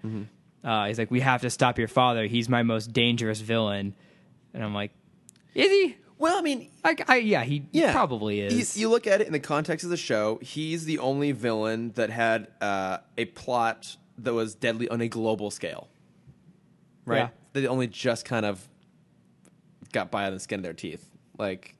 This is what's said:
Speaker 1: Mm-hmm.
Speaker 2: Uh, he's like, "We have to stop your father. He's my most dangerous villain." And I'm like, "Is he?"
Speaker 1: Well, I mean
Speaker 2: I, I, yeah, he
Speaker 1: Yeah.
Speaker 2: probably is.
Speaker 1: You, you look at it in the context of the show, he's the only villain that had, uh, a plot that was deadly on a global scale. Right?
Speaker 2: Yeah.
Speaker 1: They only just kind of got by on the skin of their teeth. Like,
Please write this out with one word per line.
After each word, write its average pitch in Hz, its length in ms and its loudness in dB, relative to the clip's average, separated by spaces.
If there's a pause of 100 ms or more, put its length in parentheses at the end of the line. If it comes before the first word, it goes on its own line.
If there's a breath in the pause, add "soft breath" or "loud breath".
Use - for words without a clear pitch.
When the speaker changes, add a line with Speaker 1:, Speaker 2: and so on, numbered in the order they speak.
Speaker 1:
Mm-hmm. 110 180 -6 (440)
Speaker 2:
Uh, 110 200 2
he's 107 120 -2
like, 110 120 -2
"We 123 100 2
have 127 220 4
to 123 80 -2
stop 123 280 2
your 113 100 0
father. 120 380 4
He's 117 220 0
my 120 140 4
most 113 300 0
dangerous 117 480 2
villain." 101 540 -2 (600 soft breath)
And 120 100 -6
I'm 104 100 -4
like, 101 180 -6 (640)
"Is 427 160 4
he?" 381 260 4 (200)
Speaker 1:
Well, 330 200 2
I 370 60 0
mean 277 260 -2 (160)
Speaker 2:
I, 320 120 4 (120)
I, 262 100 6
yeah, 208 260 4
he 143 280 -2
Speaker 1:
Yeah. 311 200 4
Speaker 2:
probably 110 480 0
is. 104 360 0
Speaker 1:
You, 214 60 -2
you 220 60 2
look 226 180 4
at 202 140 4
it 214 80 2
in 165 40 -2
the 151 80 0
context 156 440 -2
of 175 60 -6
the 175 60 0
show, 110 460 0
he's 156 420 -6
the 156 160 0
only 139 320 2
villain 113 600 -2
that 110 180 0
had, 113 380 0 (120)
uh, 95 380 -2 (180)
a 117 100 -2
plot - 680 -2 (220)
that 120 160 -2
was 113 220 -2
deadly 117 320 -2
on 117 120 -4
a 117 80 0
global 110 440 -2
scale. - 360 -10 (1160)
Right? 120 140 0
Speaker 2:
Yeah. 120 100 0 (240)
Speaker 1:
They 139 160 0
only 127 180 0
just 117 380 -4
kind 113 200 -2
of 101 240 -4 (1200)
got 98 180 -2
by 101 160 0
on 98 80 -2
the 95 60 -10
skin 101 200 -6
of 92 40 -8
their 85 80 -8
teeth. 82 360 -12 (300)
Like, 95 420 -6